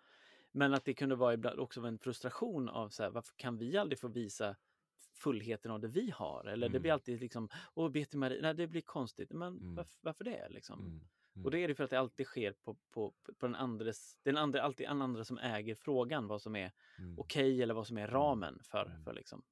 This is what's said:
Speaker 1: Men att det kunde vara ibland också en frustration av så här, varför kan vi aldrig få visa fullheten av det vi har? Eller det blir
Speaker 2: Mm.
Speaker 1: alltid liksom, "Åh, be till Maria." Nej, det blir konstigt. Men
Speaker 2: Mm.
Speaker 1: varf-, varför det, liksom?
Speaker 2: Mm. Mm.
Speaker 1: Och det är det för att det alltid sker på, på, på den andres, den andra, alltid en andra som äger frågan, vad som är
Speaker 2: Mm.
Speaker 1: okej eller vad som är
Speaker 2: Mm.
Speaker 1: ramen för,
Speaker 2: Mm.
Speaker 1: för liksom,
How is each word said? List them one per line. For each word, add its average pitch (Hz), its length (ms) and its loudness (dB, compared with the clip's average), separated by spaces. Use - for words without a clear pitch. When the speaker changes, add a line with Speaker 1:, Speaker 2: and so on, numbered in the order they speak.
Speaker 1:
Men 139 220 4
att 135 120 2
det 135 80 2
kunde 135 220 2
vara 120 180 6
ibland 117 260 0
också 127 220 -4
en 113 180 -4
frustration 131 720 -2
av 110 200 -2
så 113 140 -4
här, 95 60 2
varför 113 260 -6
kan 120 220 -4
vi 123 200 0
aldrig 160 220 2
få 123 80 -4
visa 107 480 -2
fullheten 113 580 0
av 107 80 -2
det 110 80 -4
vi 196 240 2
har? 73 340 -4
Eller 113 240 2
det 131 100 2
blir 160 100 2
Speaker 2:
Mm. 156 40 8
Speaker 1:
alltid 123 260 0
liksom, 117 300 -4
"Åh, 165 180 2
be 147 140 2
till 147 140 -4
Maria." 131 220 2
Nej, 160 120 2
det 165 140 0
blir 160 140 -2
konstigt. - 500 -4
Men 170 160 -4
Speaker 2:
Mm. 175 200 -8
Speaker 1:
varf-, 170 240 -8
varför 160 220 -4
det, 233 260 -6
liksom? - 300 -12
Speaker 2:
Mm. 82 220 -8
Mm. 92 100 -4
Speaker 1:
Och 135 60 2
det 170 80 2
är 175 80 2
det 143 80 2
för 147 80 0
att 127 60 0
det 131 100 4
alltid 127 260 0
sker 104 280 -2
på, 110 140 -8
på, 107 240 -2
på 131 60 -2
den 123 100 0
andres, 113 680 -4
den 139 140 4
andra, 143 240 4
alltid 131 240 0
en 139 160 0
andra 120 220 0
som 120 140 -6
äger 110 380 -2
frågan, 127 520 2
vad 104 140 -2
som 107 140 -4
är 95 160 -2
Speaker 2:
Mm. 87 200 -8
Speaker 1:
okej 135 440 4
eller 113 100 2
vad 110 140 -2
som 117 100 -4
är 104 40 -2
Speaker 2:
Mm. 107 120 -2
Speaker 1:
ramen 127 500 4
för, 101 220 -2
Speaker 2:
Mm. 82 180 -12
Speaker 1:
för 60 100 -6
liksom, - 380 -12